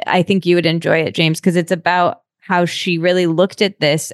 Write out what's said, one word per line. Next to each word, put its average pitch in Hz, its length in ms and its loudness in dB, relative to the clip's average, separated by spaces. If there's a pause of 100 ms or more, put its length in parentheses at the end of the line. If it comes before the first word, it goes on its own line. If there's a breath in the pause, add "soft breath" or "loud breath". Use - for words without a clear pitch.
I 185 160 2
think 190 220 0
you 175 100 4
would 170 100 0
enjoy 165 340 0
it, 160 160 -4
James, 160 260 0
'cause 175 160 0
it's 170 140 -2
about 175 500 0 (180)
how 180 260 0
she 170 320 -4
really 180 300 2
looked 175 340 0
at 202 200 -2
this 151 320 0